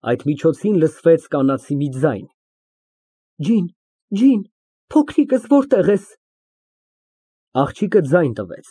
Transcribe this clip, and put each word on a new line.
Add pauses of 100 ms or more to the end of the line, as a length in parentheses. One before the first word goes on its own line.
Այդ
միջոցին
լսվեց
կանացի
մի
ձայն. (1120)
«Ջին, (460)
Ջին, (480)
փոքրիկս
որտե՞ղ
ես»։ (1500)
Աղջիկը
ձայն
տվեց